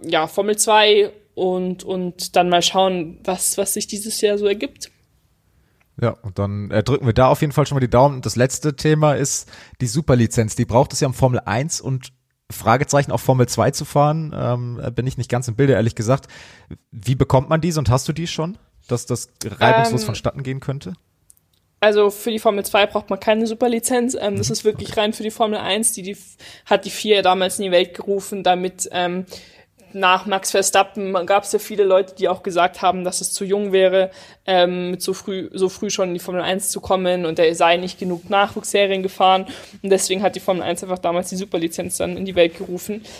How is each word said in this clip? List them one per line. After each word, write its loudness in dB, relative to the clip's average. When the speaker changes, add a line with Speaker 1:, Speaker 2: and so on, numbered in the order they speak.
Speaker 1:
ja, 0
Formel -2
zwei 4
und, -2
und -8
dann 4
mal 4
schauen, 0
was, -4
was -2
sich -4
dieses -8
Jahr 2
so -2
ergibt. -4
Speaker 2:
Ja, 0
und -8
dann, -4
äh, 2
drücken 0
wir 2
da 4
auf 2
jeden 0
Fall 2
schon -4
mal 0
die 0
Daumen. 4
Und -8
das -4
letzte 0
Thema 2
ist -4
die 0
Superlizenz. 2
Die 0
braucht 2
es -6
ja, 0
um -4
Formel 2
eins -4
und -6
Fragezeichen 2
auf -2
Formel 4
zwei 0
zu -8
fahren. 0
Ähm, -4
bin -2
ich -6
nicht -6
ganz -2
im -4
Bilde, 4
ehrlich 2
gesagt. 0
Wie -4
bekommt 2
man 2
diese 0
und 0
hast 2
du -4
die -4
schon, -6
dass -4
das -6
reibungslos 2
Speaker 1:
Ähm, -6
Speaker 2:
vonstatten -6
gehen -8
könnte? -8
Speaker 1:
Also 4
für -6
die -4
Formel 0
zwei 4
braucht -6
man -2
keine 2
Superlizenz. -2
Ähm, -2
das -2
Speaker 2:
Mhm. -4
Speaker 1:
ist -8
wirklich -2
Speaker 2:
Okay. -2
Speaker 1:
rein 0
für -10
die -4
Formel -2
eins. -2
Die, -10
die -10
f-, -18
hat 2
die -10
vier 2
damals 2
in -4
die -4
Welt 4
gerufen, -6
damit, 0
ähm, -2
nach 2
Max -2
Verstappen 0
gab's 0
ja 0
viele -2
Leute, 2
die -2
auch -4
gesagt 0
haben, 0
dass -4
es -6
zu -6
jung -2
wäre, 4
ähm, 2
mit -8
so -4
früh, -8
so 0
früh -6
schon -2
in -4
die -6
Formel -6
eins -4
zu -8
kommen 0
und -2
er 4
sei 4
nicht -8
genug -6
Nachwuchsserien 0
gefahren. 2
Und -4
deswegen 2
hat 0
die -8
Formel -2
eins -4
einfach -6
damals -2
die -8
Superlizenz -6
dann -4
in -6
die -8
Welt 4
gerufen, -10